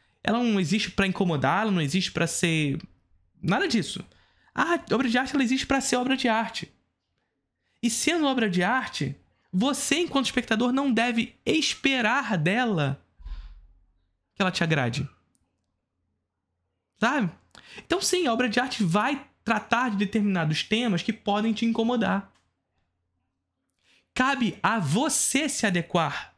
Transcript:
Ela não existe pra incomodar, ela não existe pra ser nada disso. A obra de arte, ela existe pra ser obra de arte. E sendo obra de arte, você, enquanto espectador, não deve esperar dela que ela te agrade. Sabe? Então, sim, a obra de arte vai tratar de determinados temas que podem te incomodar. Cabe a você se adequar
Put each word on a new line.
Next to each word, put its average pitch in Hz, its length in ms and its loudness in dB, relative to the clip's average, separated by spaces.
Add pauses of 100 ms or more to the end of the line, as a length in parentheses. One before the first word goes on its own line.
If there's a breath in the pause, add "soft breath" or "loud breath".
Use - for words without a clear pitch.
(240 soft breath)
Ela 220 160 0
não 226 200 2
existe 185 300 0
pra 196 160 0
incomodar, 175 560 0
ela 220 100 0
não 180 100 2
existe 156 300 -2
pra - 140 -2
ser 160 560 -2 (600)
nada 247 260 0
disso. 233 360 -2 (500 soft breath)
A 330 260 0 (120)
obra 254 160 0
de 233 100 2
arte, 262 180 0
ela 277 80 2
existe 262 240 0
pra 269 120 2
ser 254 180 0
obra 254 200 0
de 262 100 -2
arte. 220 460 -2 (1080)
E 240 60 2
sendo 311 360 0
obra 254 240 2
de 180 140 0
arte, 180 520 -2 (380)
você, 277 460 0
enquanto 277 260 0
espectador, 240 480 0
não 277 180 2
deve 226 440 0 (100)
esperar 254 920 0
dela 170 640 0 (1300 soft breath)
que - 80 -8
ela 185 100 2
te 180 120 -2
agrade. 143 440 0 (1900)
Sabe? 240 320 0 (480 loud breath)
Então, 370 240 -2
sim, 359 260 0
a 233 60 2
obra 247 160 2
de 220 100 0
arte 254 240 -2
vai 214 440 2 (160)
tratar 226 480 0
de 196 60 -2
determinados 196 680 0
temas 220 380 0
que 214 120 -4
podem 214 400 0
te 226 120 -2
incomodar. 226 680 0 (1800 soft breath)
Cabe 254 500 0
a 220 160 2
você 262 680 0
se - 160 -2
adequar 170 720 -2